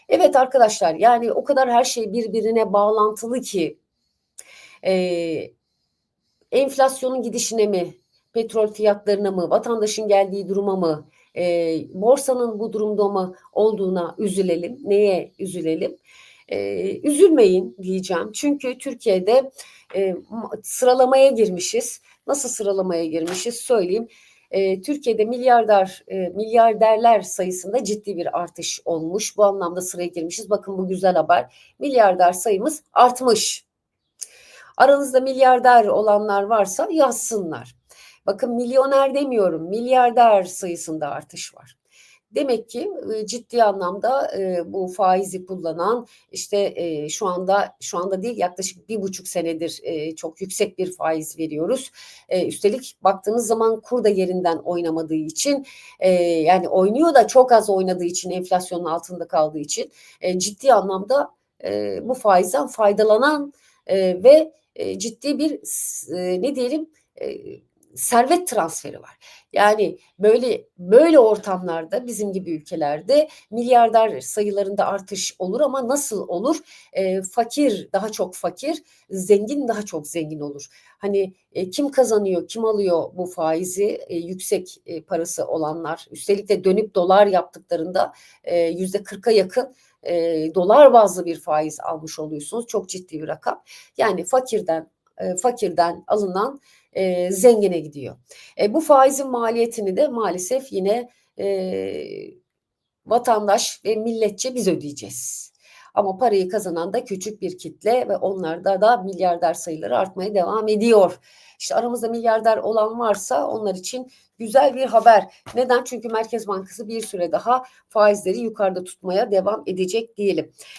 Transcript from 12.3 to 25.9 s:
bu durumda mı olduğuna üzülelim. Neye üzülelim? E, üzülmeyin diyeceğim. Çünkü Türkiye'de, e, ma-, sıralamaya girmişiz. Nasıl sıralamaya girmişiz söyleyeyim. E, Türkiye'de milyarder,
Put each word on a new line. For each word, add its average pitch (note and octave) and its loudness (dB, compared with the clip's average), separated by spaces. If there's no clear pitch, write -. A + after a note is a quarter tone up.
bu G#3+ -6
durumda G#3 0
mı F#3 -4
olduğuna F#3 0
üzülelim. F#3 -2
Neye G3 0
üzülelim? F3 -6
E, G3 -6
üzülmeyin C4+ 4
diyeceğim. F#3+ -4
Çünkü C#4 -4
Türkiye'de, A#3+ 0
e, F#3+ 0
ma-, G#3 -10
sıralamaya C4 4
girmişiz. A3 -2
Nasıl C#4+ -4
sıralamaya F#3 -2
girmişiz F3 -6
söyleyeyim. A3 -2
E, F#3+ 0
Türkiye'de A#3 -2
milyarder, A3+ 2